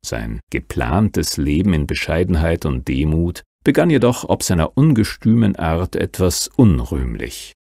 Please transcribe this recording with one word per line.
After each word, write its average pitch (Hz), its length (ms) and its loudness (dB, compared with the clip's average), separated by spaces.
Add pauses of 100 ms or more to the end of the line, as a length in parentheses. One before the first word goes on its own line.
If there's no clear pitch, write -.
Sein 57 360 -8 (100)
geplantes 80 840 -2
Leben 80 380 2
in 73 120 0
Bescheidenheit 82 760 0
und 67 240 -4
Demut 80 560 -2 (180)
begann 156 280 2
jedoch 127 380 0
ob - 140 0
seiner 82 340 0
ungestümen 113 800 2
Art 82 400 -2
etwas - 640 -2
unrühmlich. 64 1040 0